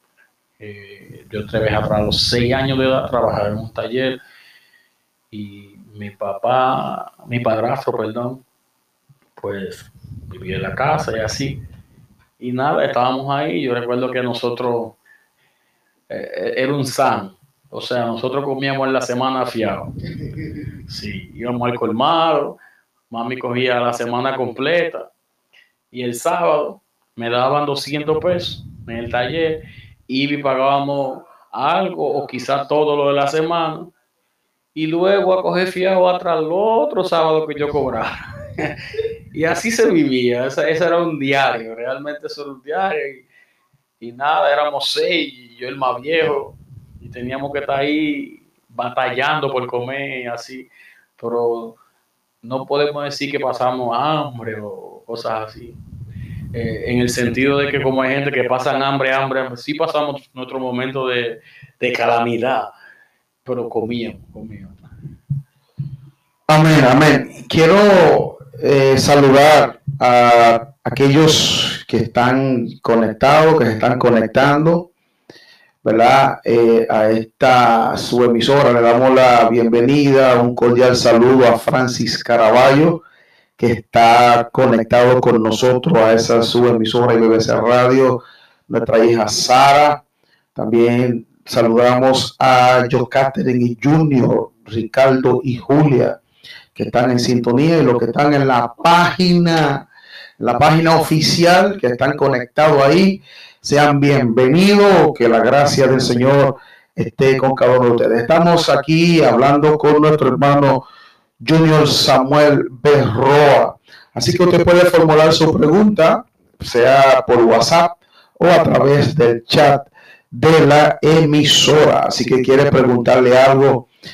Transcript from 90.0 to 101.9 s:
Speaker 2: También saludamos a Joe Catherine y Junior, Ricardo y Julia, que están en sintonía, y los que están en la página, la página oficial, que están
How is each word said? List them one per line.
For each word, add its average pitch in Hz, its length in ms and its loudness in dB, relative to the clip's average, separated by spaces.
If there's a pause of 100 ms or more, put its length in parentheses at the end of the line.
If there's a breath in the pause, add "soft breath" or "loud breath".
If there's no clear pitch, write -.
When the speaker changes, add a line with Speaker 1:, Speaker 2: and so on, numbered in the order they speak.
Speaker 2:
También 120 720 0 (200)
saludamos 123 920 0
a 127 520 4
Joe 123 180 -2
Catherine 135 560 -2
y 120 180 -4
Junior, 139 680 0 (140)
Ricardo 127 800 0
y 131 140 -4
Julia, 143 640 0 (520 loud breath)
que - 120 -8
están 123 260 -2
en 123 100 0
sintonía, 123 580 0
y 151 40 2
los 123 160 2
que 117 80 -2
están 143 260 0
en 139 160 2
la 120 260 0
página, 170 1160 0 (480 loud breath)
la 120 200 -2
página 160 380 4
oficial, 175 800 2
que 123 100 -2
están 135 280 -2